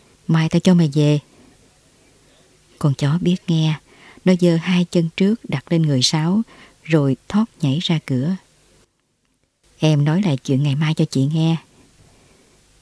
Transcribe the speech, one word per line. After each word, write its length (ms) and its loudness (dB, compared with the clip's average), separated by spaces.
Mai 220 2
tao 100 2
cho 140 4
mày 200 4
về." 260 2
Con 140 0
chó 280 -2
biết 140 0
nghe. 320 0
Nó 140 4
giơ 160 2
hai 300 0
chân 320 -2
trước 320 -2
đặt 220 -6
lên 100 0
người 220 0
Sáu, 380 0
rồi 320 0
thoát 180 0
nhảy 200 0
ra 240 -2
cửa. 300 -2
"Em 260 2
nói 160 0
lại 160 0
chuyện 260 -2
ngày 120 0
mai 180 -2
cho 120 0
chị 200 -2
nghe." 300 0